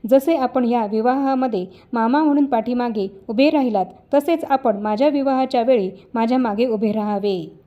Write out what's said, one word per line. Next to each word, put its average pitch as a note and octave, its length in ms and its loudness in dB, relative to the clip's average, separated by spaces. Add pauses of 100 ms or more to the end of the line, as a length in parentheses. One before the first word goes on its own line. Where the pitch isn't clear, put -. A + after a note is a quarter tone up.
जसे C4+ 260 4
आपण B3+ 300 -2
या A#3 200 0
विवाहामध्ये B3+ 800 -2 (280)
मामा A#3+ 300 0
म्हणून C#4+ 220 2
पाठीमागे A#3 640 -2 (200)
उभे B3 220 4
राहिलात, B3 360 0 (280)
तसेच D#4+ 360 2
आपण C4 280 0
माझ्या G#3+ 320 0
विवाहाच्या C4 520 0
वेळी A3+ 280 2 (240)
माझ्या A#3 240 0
मागे A#3 280 0
उभे A3 260 -2
राहावे. G3+ 640 -4 (140)